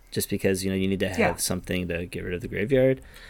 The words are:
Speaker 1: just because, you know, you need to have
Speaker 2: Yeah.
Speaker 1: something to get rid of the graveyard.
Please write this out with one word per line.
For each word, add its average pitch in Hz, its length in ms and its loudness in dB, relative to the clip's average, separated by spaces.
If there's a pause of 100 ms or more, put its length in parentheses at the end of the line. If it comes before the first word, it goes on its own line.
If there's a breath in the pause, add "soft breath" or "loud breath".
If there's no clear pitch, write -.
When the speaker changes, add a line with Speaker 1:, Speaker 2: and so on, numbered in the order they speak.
(100)
Speaker 1:
just - 200 -4
because, 98 340 2
you 95 60 0
know, 95 60 0
you 95 120 2
need 95 120 0
to 95 80 0
have 95 100 -2
Speaker 2:
Yeah. 120 180 2
Speaker 1:
something 92 520 -2
to 85 180 -4
get 92 180 -8
rid 92 100 -4
of 87 60 -6
the 110 80 -8
graveyard. 131 520 4 (300 loud breath)